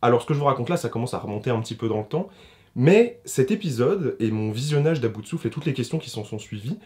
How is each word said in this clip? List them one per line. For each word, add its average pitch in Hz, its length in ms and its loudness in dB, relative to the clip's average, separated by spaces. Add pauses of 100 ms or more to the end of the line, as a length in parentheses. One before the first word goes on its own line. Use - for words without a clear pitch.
Alors, 120 220 4
ce - 40 -12
que 151 80 0
je 143 40 0
vous 143 60 -2
raconte 127 240 2
là, 175 80 0
ça - 140 -4
commence 117 240 -4
à 92 40 -4
remonter 107 320 -4
un 117 80 2
petit 110 160 -6
peu 113 140 -4
dans 107 100 0
le 107 80 -4
temps, 180 220 -4 (480)
mais 202 480 6
cet - 280 2
épisode 156 680 0
et 110 140 0
mon 107 180 -2
visionnage 147 500 0
d'À 117 80 2
bout 104 140 -6
de - 60 -18
souffle - 180 -6
et 113 40 -2
toutes - 140 -8
les 139 100 0
questions 156 260 -4
qui - 100 -12
s'en 107 140 -8
sont 107 160 -10
suivies, 110 460 -10